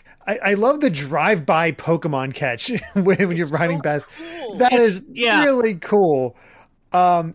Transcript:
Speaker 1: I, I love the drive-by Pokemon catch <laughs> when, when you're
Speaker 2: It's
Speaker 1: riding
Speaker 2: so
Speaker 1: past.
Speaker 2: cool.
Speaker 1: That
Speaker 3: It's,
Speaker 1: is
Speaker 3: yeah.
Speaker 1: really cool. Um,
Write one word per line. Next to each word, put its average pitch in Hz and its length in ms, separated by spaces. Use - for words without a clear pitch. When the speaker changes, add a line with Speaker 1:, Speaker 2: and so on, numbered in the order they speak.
Speaker 1:
I, 214 180
I 202 100
love 254 260
the 277 100
drive-by 160 840
Pokemon 147 640
catch 127 360
<laughs> - 100
when, 196 100
when 185 140
you're 170 100
Speaker 2:
It's 139 60
Speaker 1:
riding 165 260
Speaker 2:
so 139 40
Speaker 1:
past. 147 240
Speaker 2:
cool. 320 400
Speaker 1:
That 247 140
Speaker 3:
It's, 233 240
Speaker 1:
is 190 160
Speaker 3:
yeah. 233 320
Speaker 1:
really 247 320
cool. 156 600
Um, 175 420